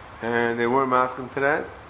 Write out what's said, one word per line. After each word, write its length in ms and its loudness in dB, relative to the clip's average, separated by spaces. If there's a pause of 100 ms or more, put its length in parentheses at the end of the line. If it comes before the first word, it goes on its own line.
(220)
and 360 0
they 80 2
weren't 240 2
masking 400 0
to 100 -4
that. 240 2 (260)